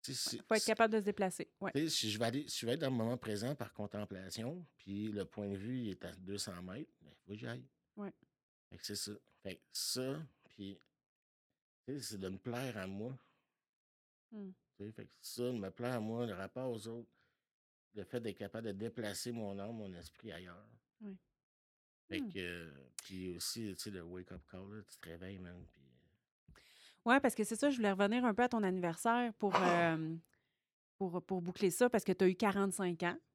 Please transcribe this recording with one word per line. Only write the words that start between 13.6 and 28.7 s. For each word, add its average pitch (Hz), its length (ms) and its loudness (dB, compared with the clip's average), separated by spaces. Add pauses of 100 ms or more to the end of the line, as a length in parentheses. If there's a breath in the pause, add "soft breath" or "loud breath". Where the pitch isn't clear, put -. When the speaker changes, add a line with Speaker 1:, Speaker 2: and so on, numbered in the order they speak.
Speaker 2:
Hmm. 202 180 -10 (260)
Speaker 1:
Tu 101 100 -10
sais, 110 60 -8
fait 110 140 -12
que - 140 -20
ça, - 240 -4
de 127 80 0
me 98 180 -2
plaire 123 240 -2
à 117 60 0
moi, 113 260 0
le 101 80 -4
rapport 98 380 -6
aux 110 160 -8
autres, 117 200 -10 (840)
le 104 100 -8
fait 123 160 -2
d'être 107 180 -4
capable 113 300 -6
de 101 40 -2
déplacer 110 600 -4
mon 104 260 -4
âme, 110 180 -6
mon 101 180 -8
esprit 85 380 -14
ailleurs. 90 340 -14 (340)
Speaker 2:
Ouais. 202 140 -10 (960)
Speaker 1:
Fait 95 120 -2
Speaker 2:
Hmm. 95 120 -6
Speaker 1:
que, 87 400 -6 (320)
puis 92 320 -6
aussi, 104 400 -6
tu - 80 -10
sais, 107 60 -8
le 92 120 -8
wake-up 90 380 -12 (100)
call, 95 240 -12
là, 107 160 -12
tu - 80 -20
te 85 100 -14
réveilles, 90 300 -10
man, 90 320 -12
puis - 80 -20 (1300 soft breath)
Speaker 2:
Ouais, 247 140 8
parce 254 160 6
que 220 80 0
c'est 214 140 0
ça, 285 120 6
je 277 100 6
voulais 208 120 6
revenir 202 340 4
un 233 80 6
peu 233 120 6
à 247 40 4
ton 233 140 4
anniversaire 190 720 2